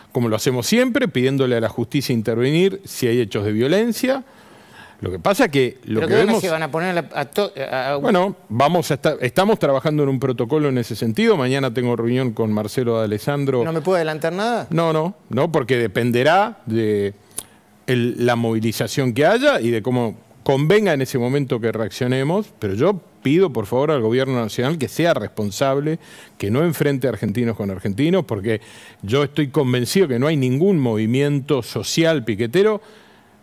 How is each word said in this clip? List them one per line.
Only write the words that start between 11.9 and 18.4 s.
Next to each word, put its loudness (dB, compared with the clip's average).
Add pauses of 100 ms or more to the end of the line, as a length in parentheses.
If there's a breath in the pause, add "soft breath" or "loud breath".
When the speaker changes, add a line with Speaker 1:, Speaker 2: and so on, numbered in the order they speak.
Speaker 1:
reunión 0
con -2
Marcelo -2
D'Alessandro. -2
Speaker 2:
¿No -2
me -4
puede 0
adelantar -2
nada? -4
Speaker 1:
No, 0
no, -2 (140)
no, 0
porque 0
dependerá 2
de 0 (760 loud breath)
el, 0
la 4
movilización -2